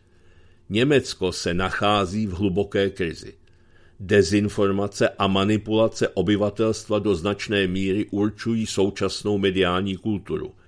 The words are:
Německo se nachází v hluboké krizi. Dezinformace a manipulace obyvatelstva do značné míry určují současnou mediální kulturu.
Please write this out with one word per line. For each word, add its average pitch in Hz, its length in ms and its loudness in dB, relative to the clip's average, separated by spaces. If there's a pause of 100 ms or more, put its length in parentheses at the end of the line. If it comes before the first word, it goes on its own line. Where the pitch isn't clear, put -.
(680)
Německo 117 640 2
se 87 220 -4
nachází 101 720 0
v 98 40 -6
hluboké 98 600 0
krizi. 85 440 -6 (640)
Dezinformace 101 1080 2
a - 180 -2
manipulace 107 800 2
obyvatelstva 104 920 0
do 101 160 2
značné 101 520 -2
míry 95 440 -2
určují 107 560 -2
současnou 98 720 -2
mediální 95 580 0
kulturu. 92 560 -4 (160)